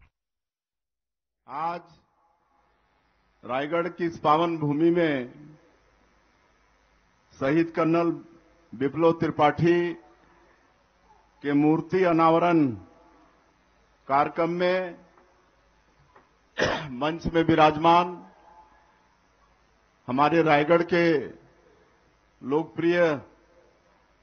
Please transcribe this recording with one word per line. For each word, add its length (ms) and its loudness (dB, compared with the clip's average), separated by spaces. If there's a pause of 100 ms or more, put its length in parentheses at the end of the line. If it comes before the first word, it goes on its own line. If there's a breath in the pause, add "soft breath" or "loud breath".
(1500)
आज 340 -6 (1600)
रायगढ़ 440 -4
की 180 -8
इस 140 -8
पावन 380 0
भूमि 340 0
में 420 -2 (2000)
शहीद 420 -2
कर्नल 400 0 (580)
विप्लव 460 0
त्रिपाठी 760 0 (1500)
के 120 -2
मूर्ति 500 2
अनावरण 600 2 (1400)
कार्यक्रम 420 0 (100)
में 380 -2 (1600)
<clears throat> 400 -4
मंच 340 -4
में 100 2
विराजमान 720 4 (1900)
हमारे 360 2
रायगढ़ 400 2 (100)
के 120 2 (1400)
लोकप्रिय 600 -2 (1200)